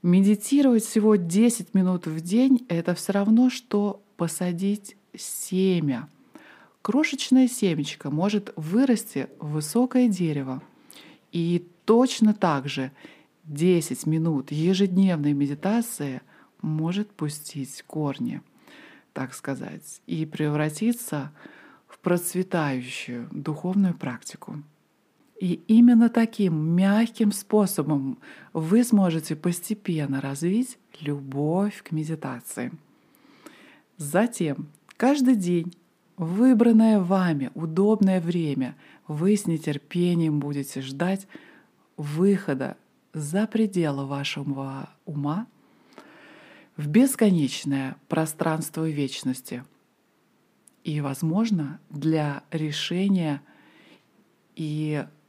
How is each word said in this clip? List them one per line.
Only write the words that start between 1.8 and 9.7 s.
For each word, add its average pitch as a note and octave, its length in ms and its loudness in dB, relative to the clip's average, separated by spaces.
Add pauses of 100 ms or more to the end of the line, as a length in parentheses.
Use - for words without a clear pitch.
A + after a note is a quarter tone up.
в D#3+ 120 -4
день — A#3+ 480 2
это E3+ 260 -2
все - 180 -6
равно, A3 360 4
что G#3 540 -2 (140)
посадить F3+ 800 -4 (200)
семя. F3 920 -2 (760)
Крошечное C4 640 2
семечко E3 640 -2
может G3+ 460 -2
вырасти G3+ 720 0 (100)
в D3 140 -8
высокое A#3+ 560 2